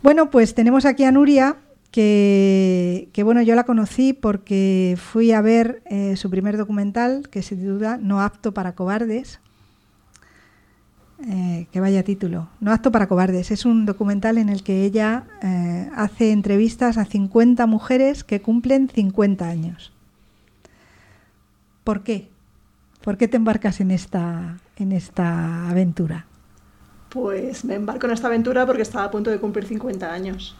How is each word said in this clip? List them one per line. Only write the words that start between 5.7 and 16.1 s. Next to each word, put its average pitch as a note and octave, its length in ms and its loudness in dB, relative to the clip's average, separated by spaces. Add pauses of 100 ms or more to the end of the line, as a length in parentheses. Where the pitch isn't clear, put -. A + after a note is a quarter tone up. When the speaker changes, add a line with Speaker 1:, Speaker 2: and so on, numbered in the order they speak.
Speaker 1:
eh, G3 300 -2
su F#3+ 160 -6
primer G3 260 -2
documental, G#3+ 720 -4
que F#3+ 140 -8
se - 120 -10
titula G3+ 420 -4
No G3 220 -2
apto G3+ 320 -4
para F#3 220 -6
cobardes. A3 680 -4 (1900)
Eh, F3+ 420 -6
que F#3 80 -4
vaya F#3+ 220 2
título. F#3 480 -6 (120)
No G#3 100 0
apto A3+ 200 2
para G#3+ 160 0
cobardes. F#3 440 0
Es G#3 120 -4
un A3+ 220 2
documental G3+ 540 -2
en G#3+ 100 2
el G3 140 -2
que F#3+ 220 0
ella, A3 400 -2 (180)
eh, F3 520 -4
hace G#3+ 360 0